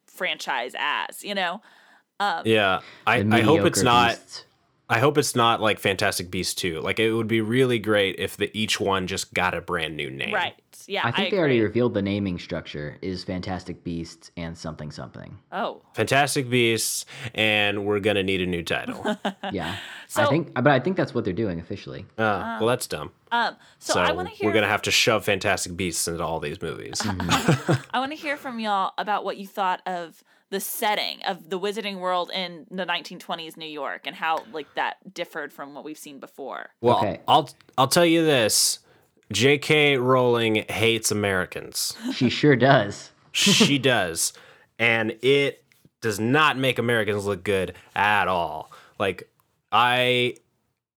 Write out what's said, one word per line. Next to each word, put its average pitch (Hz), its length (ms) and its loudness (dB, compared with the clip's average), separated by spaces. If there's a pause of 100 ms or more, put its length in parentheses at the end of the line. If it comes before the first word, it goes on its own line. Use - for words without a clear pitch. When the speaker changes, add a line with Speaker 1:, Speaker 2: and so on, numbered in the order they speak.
Speaker 1:
franchise 151 720 -6
as, 127 460 -4
you 202 120 -6
know? 185 260 -4 (580)
Um, 196 260 -2
Speaker 2:
Yeah, 104 360 4 (240)
I, 110 180 4
Speaker 3:
The 107 140 4
Speaker 2:
I 113 40 6
hope 160 240 4
it's - 140 2
Speaker 3:
mediocre - 40 2
Speaker 2:
not 120 280 6
Speaker 3:
Beasts. - 340 -10 (420)
Speaker 2:
I 113 120 2
hope 147 180 4
it's 135 180 0
not 117 260 4
like 104 180 2
Fantastic 95 500 0
Beasts 90 240 -4
two. 82 260 -4
Like, 95 200 -4
it 113 120 2
would 113 160 -2
be 113 140 2
really 120 380 2
great 104 400 2
if 98 180 -6
the, - 180 -2
each 107 240 -2
one 95 280 0
just 92 260 -6
got 90 220 0
a 85 60 -4
brand 80 360 -4
new 71 140 -6
name. 67 200 -6
Speaker 1:
Right. 175 220 -4 (340)
Yeah, 196 160 -4
Speaker 3:
I 117 80 0
think 185 180 -2
Speaker 1:
I - 20 -2
Speaker 3:
they 202 80 0
already 147 160 2
Speaker 1:
agree. 113 100 4
Speaker 3:
revealed 117 300 0
the 98 80 0
naming 98 340 -2
structure 76 640 -10
is 90 220 -8
Fantastic 90 600 -8
Beasts 82 540 -10
and 82 180 -10
something 78 360 -12
something. 58 480 -16 (120)
Speaker 1:
Oh. 175 300 -8 (140)
Speaker 2:
Fantastic 135 560 2
Beasts, 117 560 0 (260)
and 104 540 0
we're 104 120 0
gonna 101 220 2
need 95 200 0
a 92 40 0
new 87 160 -2
title. - 600 -4
Speaker 1:
<laughs> 196 300 -6
Speaker 3:
Yeah. 175 240 -6 (320)
Speaker 1:
So - 160 -2
Speaker 3:
I 285 40 4
think, - 260 0
but 123 140 2
I 139 120 6
think 190 180 -2
that's - 180 -2
what 117 100 0
they're 98 80 0
doing 92 260 -2
officially. 90 460 -12 (140)
Speaker 2:
Uh, - 20 0
Speaker 1:
Uh, 104 380 0
Speaker 2:
well, 110 100 0
that's - 160 -2
dumb. 78 260 -10 (200)
Speaker 1:
um, 233 240 -2 (240)
so - 200 -2
I 370 100 2
Speaker 2:
So 311 40 -2
Speaker 1:
wanna 359 160 -6
Speaker 2:
we're - 60 -18
Speaker 1:
hear - 180 -2
Speaker 2:
gonna 107 140 4
have 101 160 0
to 101 80 -2
shove 110 340 2
Fantastic 95 500 0
Beasts 87 320 -4
into 85 160 -4
all 80 160 -4
these 78 220 -8
movies. 65 400 -8
Speaker 3:
Mm-hmm. 110 880 0
Speaker 1:
<laughs> - 40 -8
I 240 60 -2
wanna 269 160 -6
hear 294 220 -6
from 254 220 -10
y'all 202 400 -2
about 190 260 -2
what 196 120 -6
you 196 100 -12
thought 190 400 -2
of 175 360 -10 (280)
the 190 80 -4
setting 180 640 -4
of 165 260 -6
the 190 100 -6
Wizarding 202 380 -6
World 180 360 -2
in 175 360 -8
the 185 160 -6
nineteen 175 320 -6
twenties 165 400 -10
New 160 80 -12
York 135 400 -8
and 139 100 -8
how, 160 280 -2 (100)
like, 151 220 -10
that 143 380 -6
differed 165 380 -10
from 143 220 -16
what 135 100 -16
we've 151 140 -14
seen 143 220 -18
before. 113 500 -12 (120)
Speaker 2:
Well, 117 160 4
Speaker 3:
Okay. 98 300 -2
Speaker 2:
I'll, 147 220 4 (300)
I'll 135 80 4
tell 175 180 4
you 165 180 6
this. 127 560 2 (540)
J 117 240 6
K 147 400 4
Rowling 120 720 4
hates 113 420 2
Americans. 101 840 -2 (160)
Speaker 3:
She 123 160 2
sure 147 260 6
does. 120 540 2 (220)
Speaker 2:
She 190 480 4
does. 101 540 0 (440)
And 113 460 2
it 139 400 2 (360)
does 104 200 -4
not 135 400 4
make 131 180 0
Americans 107 480 0
look 101 180 -4
good 92 300 -2 (220)
at 101 320 2
all. 82 440 -4 (280)
Like, - 280 -4 (440)
I, 123 640 4 (600)